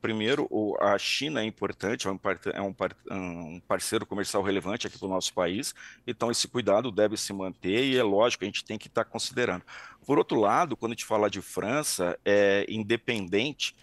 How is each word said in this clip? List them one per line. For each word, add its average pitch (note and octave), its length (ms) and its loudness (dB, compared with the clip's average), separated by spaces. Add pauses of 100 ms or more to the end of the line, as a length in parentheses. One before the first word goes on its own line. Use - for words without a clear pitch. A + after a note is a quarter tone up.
Primeiro, A2 480 0
o, G#2+ 300 -2
a G2+ 180 4
China C#3 440 -2
é - 20 0
importante, G#2 640 -4
é F#2+ 40 0
um F#2+ 60 -4
par-, F#2 220 -2 (140)
é - 80 -4
um G2 120 -4
par-, F#2 220 -2 (160)
um F2 560 -8
parceiro G#2 380 0
comercial G2+ 360 -2
relevante G2 460 -2
aqui - 100 -10
pro G2+ 120 -6
nosso F#2 240 -2
país, F#2 420 -2 (320)
então A#2+ 240 -2
esse - 160 -2
cuidado A2+ 440 2
deve G#2 260 2
se - 160 -6
manter F#2+ 500 -2
e C3 140 2
é B2+ 60 4
lógico, G#2 420 2
a - 20 -4
gente - 160 -6
tem A2 140 -8
que - 100 -14
tá - 160 -2
considerando. A2 640 -2 (400)
Por C#3+ 120 4
outro D3 220 2
lado, A#2+ 380 2
quando A2+ 160 -4
a - 20 -6
gente - 100 -8
fala G#2+ 240 2
de F#2+ 120 -4
França, F#2+ 840 -2
é G2+ 460 6
independente, A2 1120 -2